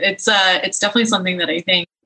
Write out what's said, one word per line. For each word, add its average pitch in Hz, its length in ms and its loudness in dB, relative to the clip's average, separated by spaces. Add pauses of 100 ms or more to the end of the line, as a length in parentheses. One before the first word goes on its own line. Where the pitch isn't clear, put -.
it's, 196 260 -2
uh, 190 340 4
it's 190 160 -4
definitely 220 280 0
something 185 320 -2
that 165 100 -2
I 165 120 -2
think 180 280 0 (180)